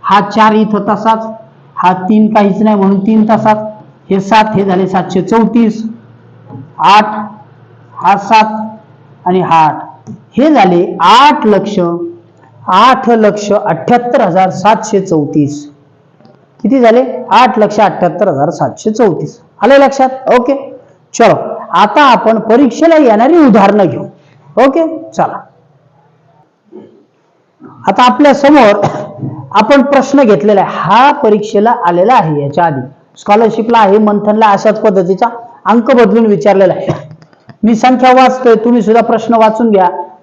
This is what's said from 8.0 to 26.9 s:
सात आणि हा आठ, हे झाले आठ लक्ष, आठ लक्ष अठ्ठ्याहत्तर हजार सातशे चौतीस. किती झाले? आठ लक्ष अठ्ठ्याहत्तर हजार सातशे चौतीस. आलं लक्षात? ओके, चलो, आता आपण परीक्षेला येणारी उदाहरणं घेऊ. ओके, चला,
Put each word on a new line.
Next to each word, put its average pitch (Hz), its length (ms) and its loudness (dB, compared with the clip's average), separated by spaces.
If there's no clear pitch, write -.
सात 220 600 -4
आणि 185 140 -2
हा 165 140 -2
आठ, 156 280 0
हे - 440 -2
झाले 185 460 0
आठ 247 460 2
लक्ष, 196 340 0
आठ 226 420 2
लक्ष 214 420 0
अठ्ठ्याहत्तर 240 680 -2
हजार 185 280 0
सातशे 208 520 -2
चौतीस. 151 680 -4
किती 240 160 0
झाले? 240 500 2
आठ 226 300 2
लक्ष 208 200 0
अठ्ठ्याहत्तर 180 480 -2
हजार 147 220 -2
सातशे 165 420 -6
चौतीस. 202 500 -4
आलं 254 140 2
लक्षात? 269 340 2
ओके, 269 400 -6
चलो, 202 220 2
आता 208 300 2
आपण 226 380 2
परीक्षेला 277 560 2
येणारी 262 420 2
उदाहरणं 208 480 4
घेऊ. 120 180 -6
ओके, 311 540 -2
चला, - 300 -6